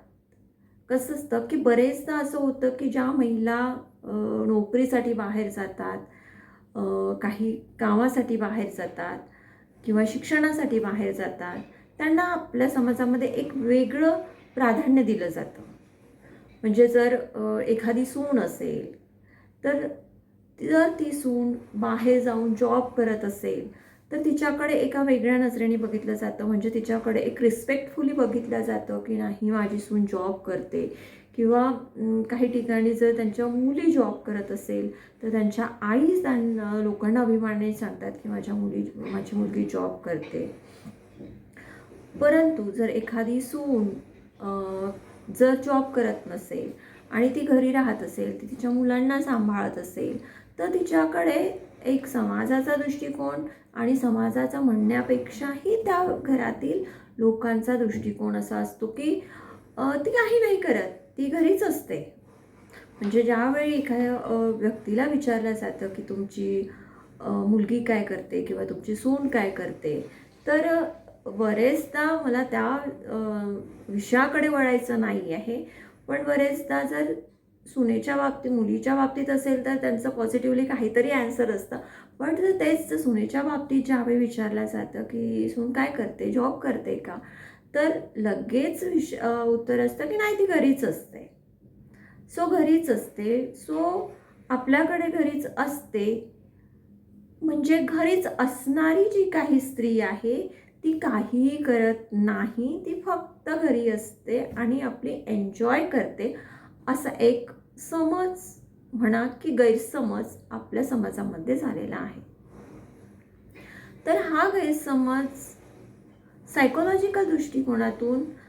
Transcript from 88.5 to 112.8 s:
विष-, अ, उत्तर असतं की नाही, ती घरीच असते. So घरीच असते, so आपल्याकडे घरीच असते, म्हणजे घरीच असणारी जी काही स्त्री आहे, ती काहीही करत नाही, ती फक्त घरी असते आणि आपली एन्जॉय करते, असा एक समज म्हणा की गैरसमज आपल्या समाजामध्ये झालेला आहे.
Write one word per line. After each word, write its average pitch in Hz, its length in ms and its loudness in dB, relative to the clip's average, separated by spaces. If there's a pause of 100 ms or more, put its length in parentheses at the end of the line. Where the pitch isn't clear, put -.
विष-, 349 360 -2
अ, 233 260 0
उत्तर 233 360 2
असतं 240 260 -2
की 427 100 -2
नाही, 415 220 0
ती 392 80 4
घरीच 269 380 4
असते. - 520 -8 (1000)
So 339 120 0
घरीच 320 420 4
असते, 226 800 -2
so 330 320 0 (500)
आपल्याकडे 320 600 2
घरीच 294 360 0 (100)
असते, 226 800 -4 (1080)
म्हणजे 311 360 2
घरीच 330 480 2
असणारी 311 800 2
जी 392 260 2
काही 285 300 2
स्त्री 226 400 0
आहे, 208 640 -4 (200)
ती 320 140 2
काहीही 262 640 0
करत 226 320 4 (180)
नाही, 214 760 -2
ती 330 140 -6
फक्त 349 500 -6 (120)
घरी 240 260 4
असते 220 520 -2
आणि 233 400 -2
आपली - 460 -6
एन्जॉय 226 600 0
करते, 247 500 -2 (520)
असा 262 220 -2
एक 240 400 2 (400)
समज 359 500 0 (520)
म्हणा 226 340 2
की 262 300 -4
गैरसमज 226 680 2 (260)
आपल्या - 340 -4
समाजामध्ये 202 720 -2
झालेला 208 400 -4
आहे. 175 240 -10 (1900)